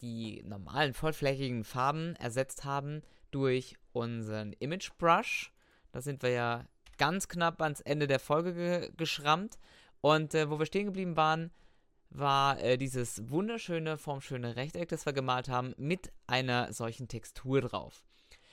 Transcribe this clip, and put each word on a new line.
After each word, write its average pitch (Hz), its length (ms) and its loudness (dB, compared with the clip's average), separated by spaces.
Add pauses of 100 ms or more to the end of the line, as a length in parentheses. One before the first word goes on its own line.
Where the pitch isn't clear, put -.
die 113 440 -8
normalen 120 500 -2
vollflächigen 135 680 0
Farben 156 500 0
ersetzt 123 500 -4
haben 143 380 -4 (300)
durch 131 440 0 (160)
unseren 110 640 -4
Image 165 440 -6
Brush. 170 540 4 (380)
Da 127 100 -8
sind 135 220 -6
wir 123 80 4
ja 120 340 0 (340)
ganz 165 280 2
knapp 170 340 0
ans 151 200 0
Ende 147 260 0
der 139 140 4
Folge 170 340 2
ge-, 175 420 -2
geschrammt. 156 640 0 (420)
Und, 156 340 6
äh, 156 140 4
wo 151 120 -2
wir 156 60 2
stehen 202 200 -2
geblieben 180 300 -4
waren, 160 340 2 (580)
war, 139 520 4
äh, 127 180 4
dieses 123 520 -4
wunderschöne, 165 680 -2
formschöne 131 560 -6
Rechteck, 160 340 -4
das - 180 -4
wir 147 60 2
gemalt 127 360 0
haben, 127 280 0
mit 165 360 -2 (160)
einer 123 440 2
solchen 117 360 -6
Textur 131 520 -2
drauf. 104 440 -4 (480)